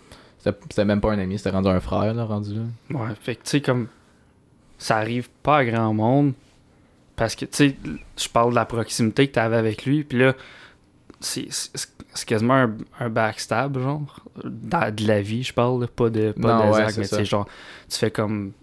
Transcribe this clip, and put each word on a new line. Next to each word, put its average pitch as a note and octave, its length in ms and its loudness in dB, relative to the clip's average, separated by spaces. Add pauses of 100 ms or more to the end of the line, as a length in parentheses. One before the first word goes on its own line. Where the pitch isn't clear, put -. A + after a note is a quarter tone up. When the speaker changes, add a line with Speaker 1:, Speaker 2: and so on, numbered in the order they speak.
(380)
Speaker 1:
c'était, - 200 -2 (120)
c'était G#2 160 0
même G2+ 160 2
pas A2 100 2
un G#2 80 0
ami, F#2+ 180 -2
c'était G2 120 -4
rendu F#2+ 180 2
un F#2 140 4
frère, G#2 320 0
là, A#2 100 -4
rendu G#2 320 -4
là. A#2 420 -8
Speaker 2:
Ouais, A2+ 220 -4
fait A#2+ 160 -6
que, - 80 -18
tu - 60 -10
sais, C#3+ 120 0
comme, B2+ 260 -2 (920)
ça - 200 -2
arrive A#2 320 -4 (140)
pas D3 140 4
à C3+ 80 2
grand A2+ 280 0
monde, C3 380 4 (840)
parce A2+ 200 -2
que, C3 100 -10
tu - 60 -10 (180)
sais, C3 80 -4 (420)
je - 80 -4
parle A#2+ 220 4
de A#2+ 60 2
la A2+ 100 2
proximité A2+ 640 0
que C#3 60 -8
t'avais A2+ 220 2
avec A2 300 0
lui, D3 180 2
puis B2+ 140 -4
là, C3 160 6 (840)
c'est, - 300 -6
c'est, - 200 -6 (440)
c'est - 140 -10
quasiment A#2 280 2
un, B2 200 2 (240)
un A#2+ 100 -4
backstab, A2+ 720 -2
genre, C#3+ 400 -6 (240)
dans, A#2+ 500 -2
de G#2+ 140 -2
la G#2 140 4
vie, A2 220 -4
je - 100 -8
parle, B2 280 2
là, A#2+ 60 -2
pas A#2+ 220 0
de, G#2+ 240 0
pas A#2 240 2
Speaker 1:
Non, A2 80 6
Speaker 2:
de G#2 60 6
Speaker 1:
ouais, G#2+ 80 6
Speaker 2:
Zach, G#2+ 120 2
Speaker 1:
c'est G#2+ 100 -4
Speaker 2:
mais G2 60 -2
Speaker 1:
ça. G#2+ 100 -2
Speaker 2:
tu G#2+ 60 2
sais, G2 60 -2
genre, G2+ 180 0 (420)
tu - 80 -6
fais A2 140 0
comme, G#2 400 -4 (120)